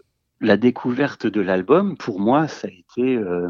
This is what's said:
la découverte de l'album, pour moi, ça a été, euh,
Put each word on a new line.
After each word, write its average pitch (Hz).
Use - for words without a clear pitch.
la 104
découverte 123
de 104
l'album, 107
pour 98
moi, 131
ça -
a 90
été, 127
euh, 87